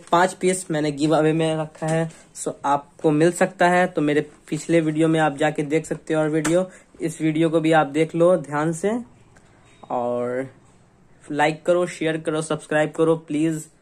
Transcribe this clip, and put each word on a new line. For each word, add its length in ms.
पांच 220
piece 360
मैंने 220
गिव 240
अवे 160
में 240
रखा 300
है। 240
सो 300
आपको 460
मिल 220
सकता 360
है, 180
तो 160
मेरे 180
पिछले 320
वीडियो 280
में 120
आप 180
जाके 260
देख 220
सकते 280
हो 60
और 80
वीडियो, 420
इस 200
वीडियो 300
को 100
भी 120
आप 140
देख 280
लो 220
ध्यान 360
से 180
और 580
like 420
करो, 200
share 340
करो, 220
subscribe 540
करो। 200
please 360